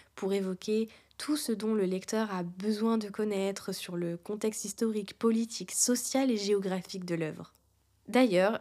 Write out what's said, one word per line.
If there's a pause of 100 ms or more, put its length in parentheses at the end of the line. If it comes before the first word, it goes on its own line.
(140)
pour
évoquer (280)
tout
ce
dont
le
lecteur
a
besoin
de
connaître
sur
le
contexte
historique,
politique,
social
et
géographique
de
l'œuvre. (520)
D'ailleurs,